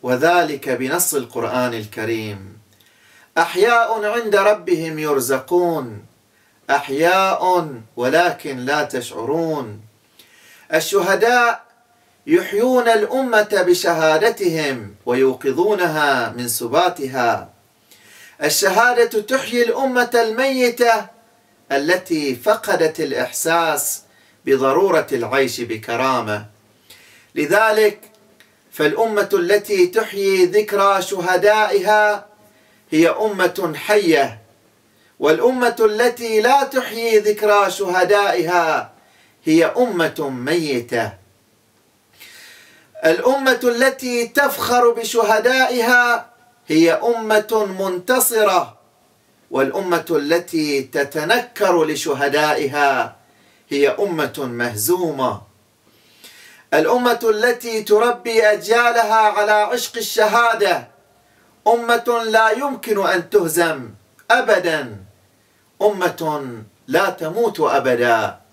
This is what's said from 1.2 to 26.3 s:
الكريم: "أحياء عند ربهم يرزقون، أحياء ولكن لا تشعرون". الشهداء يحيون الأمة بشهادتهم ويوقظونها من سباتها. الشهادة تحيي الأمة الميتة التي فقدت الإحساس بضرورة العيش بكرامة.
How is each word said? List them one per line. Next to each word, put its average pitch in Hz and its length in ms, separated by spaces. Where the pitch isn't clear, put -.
الكريم: 107 840
"أحياء 220 680
عند 220 300
ربهم 175 640
يرزقون، 139 1040
أحياء 175 1000
ولكن 143 640
لا 139 260
تشعرون". 135 1000
الشهداء 196 880
يحيون 214 600
الأمة 214 800
بشهادتهم 160 1300
ويوقظونها 135 1200
من 120 180
سباتها. 135 1000
الشهادة 226 800
تحيي 240 420
الأمة 247 500
الميتة 240 920
التي 147 640
فقدت 165 640
الإحساس 151 1000
بضرورة 147 680
العيش 123 500
بكرامة. 113 840